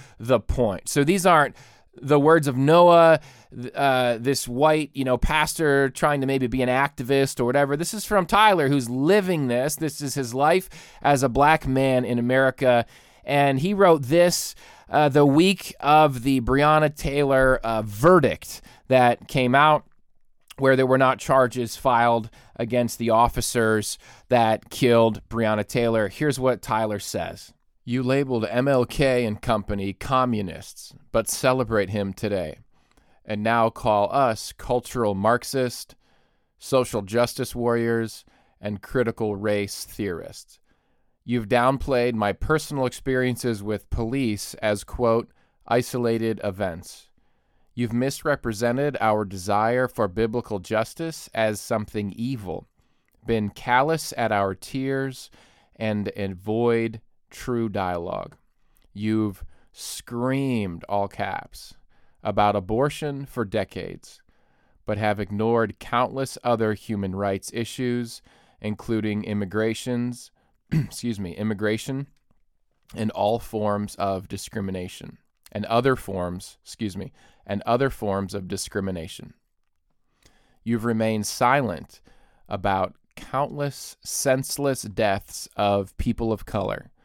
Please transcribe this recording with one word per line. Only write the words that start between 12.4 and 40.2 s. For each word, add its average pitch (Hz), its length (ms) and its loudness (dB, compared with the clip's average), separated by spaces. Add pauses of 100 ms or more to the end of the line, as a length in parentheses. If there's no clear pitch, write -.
And 139 360 2
he 190 140 -2
wrote 175 280 6
this, 170 520 2 (340)
uh, - 200 4
the 143 180 6
week 170 540 4
of 143 420 4
the 135 180 2
Breonna 147 540 4
Taylor, 135 680 2
uh, 113 200 -2
verdict 110 800 2 (260)
that 123 400 4
came 127 260 0
out, 151 300 4 (760)
where 135 180 4
there 131 100 4
were 131 120 4
not 131 200 4
charges 127 580 0
filed 117 540 2 (260)
against 120 420 -2
the 117 120 -2
officers 113 880 2 (300)
that 110 420 2
killed 117 580 4
Breonna 107 380 -2
Taylor. 113 420 0
Here's 139 300 -2
what 127 240 0
Tyler 110 360 -2
says. 87 540 -10 (320)
You 123 200 -2
labeled 131 440 0
M 123 200 0
L 127 160 4
K 127 400 0
and 107 180 -4
company 101 500 -4
communists, 110 1040 -4 (160)
but 113 180 0
celebrate 113 640 0
him 101 220 -4
today, 92 480 -4 (640)
and 104 180 -6
now 113 280 2
call 104 420 2
us 123 400 0
cultural 120 640 -2
Marxist, 120 800 -2 (640)
social 123 440 -2
justice 117 540 -2
warriors, 117 680 -2 (360)
and 104 220 -8
critical 113 520 -2
race 101 500 -4
theorists. 85 760 -10 (640)